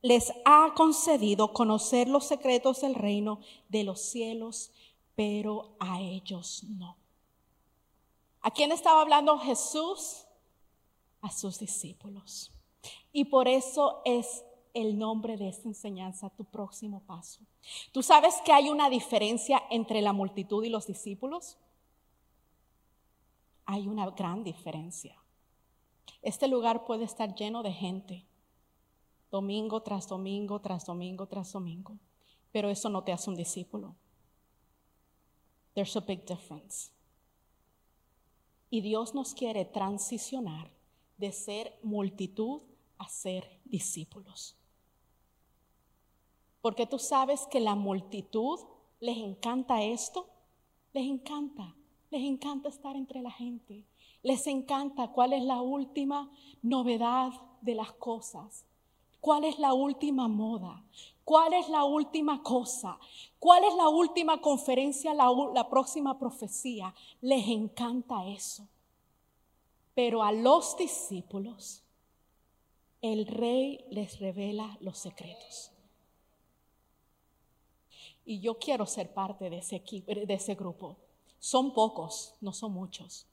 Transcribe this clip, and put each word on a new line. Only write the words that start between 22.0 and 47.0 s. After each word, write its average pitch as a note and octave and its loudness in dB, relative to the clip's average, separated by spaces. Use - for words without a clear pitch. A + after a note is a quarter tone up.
Hay G3+ -4
una G#3 -4
gran F#3+ -6
diferencia. E3 -12
Este A3+ -2
lugar A#3 2
puede A3+ -4
estar G#3 -6
lleno A3 -6
de G3 -4
gente, F3+ -8
domingo G#3 -4
tras G3+ -8
domingo, G3 -6
tras F#3 -6
domingo, F3+ -8
tras F#3+ -10
domingo, F#3 -10
pero G#3 -2
eso G3+ -4
no G#3 -2
te G3 -4
hace F3 -6
un F3+ -6
discípulo. F3+ -10
There's G3+ -4
a G#3 -2
big F#3+ -8
difference. - -14
Y A3+ -2
Dios A3 -4
nos C4+ -6
quiere A3 -4
transicionar G3+ -8
de G3 -8
ser G#3 -12
multitud G#3 -6
a - -18
ser - -10
discípulos. - -10
Porque A3+ -2
tú C4+ -6
sabes C4+ 0